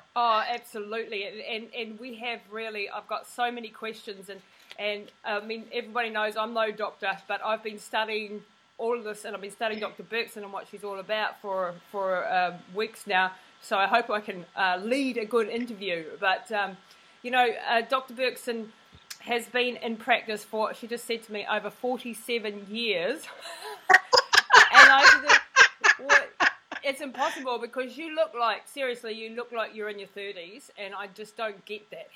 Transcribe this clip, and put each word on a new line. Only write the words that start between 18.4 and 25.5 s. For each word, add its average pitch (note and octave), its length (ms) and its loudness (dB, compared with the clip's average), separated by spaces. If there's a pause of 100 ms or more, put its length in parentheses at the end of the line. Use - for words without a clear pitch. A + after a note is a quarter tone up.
has A#3 280 -4
been B3 300 -2
in A#3 180 -6
practice A3 480 0
for, G#3+ 300 -2
she A3+ 140 -14
just A#3+ 200 -8
said A3+ 160 -4
to - 80 -16
me, G#3 180 -6
over G#3 200 -2
forty-seven A3 1000 -6
years. A3 540 -2
<laughs> - 80 -16 (1500)
And - 140 12
I - 140 10
said, - 1000 6